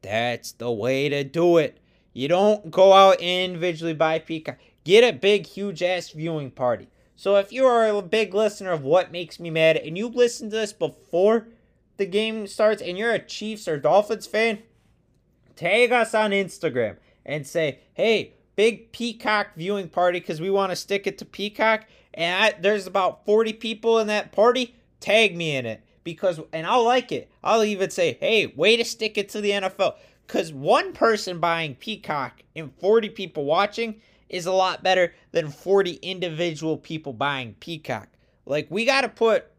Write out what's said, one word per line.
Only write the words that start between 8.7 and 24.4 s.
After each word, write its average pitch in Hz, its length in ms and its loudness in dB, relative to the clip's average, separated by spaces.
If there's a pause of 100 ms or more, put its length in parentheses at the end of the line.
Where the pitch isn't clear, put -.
of 160 120 -2
What 170 280 2
Makes 175 300 -12
Me 170 80 -10
Mad 160 300 4
and 156 180 -8
you 220 120 -6
listen 233 420 0
to 214 60 -6
this 214 180 -4
before 196 760 0 (480)
the 196 80 -2
game 214 420 -4
starts 214 360 0
and 180 160 -8
you're 226 160 0
a 185 40 0
Chiefs - 480 -10
or 156 120 -2
Dolphins 196 480 2
fan, 220 360 0 (960)
tag 214 340 2
us 233 220 2
on 214 200 0
Instagram 127 680 -2 (260)
and 143 220 -8
say, 156 320 -4 (160)
"Hey, 202 400 0 (220)
big 220 360 0
Peacock 220 640 -4
viewing 185 320 -6
party 180 320 0
'cause 165 180 -8
we 180 120 -6
wanna 196 260 0
stick 196 300 -4
it 190 100 -6
to - 80 -16
Peacock." 214 640 -4 (260)
And 180 320 -2
I, 208 160 0
there's 196 260 0
about 180 380 -2
forty 220 300 2
people 226 460 -2
in 214 80 -2
that 208 240 -2
party, 240 420 2 (260)